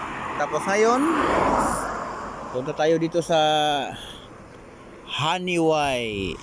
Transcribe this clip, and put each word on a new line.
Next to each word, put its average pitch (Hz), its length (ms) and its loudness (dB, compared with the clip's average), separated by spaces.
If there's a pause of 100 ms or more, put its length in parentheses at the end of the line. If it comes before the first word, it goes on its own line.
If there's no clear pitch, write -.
(340)
Tapos 147 320 -2
ngayon, 220 320 4 (1500)
punta 131 240 -4
tayo 160 240 4
dito 165 240 0
sa 165 160 2 (1700)
Haniway, 147 1400 2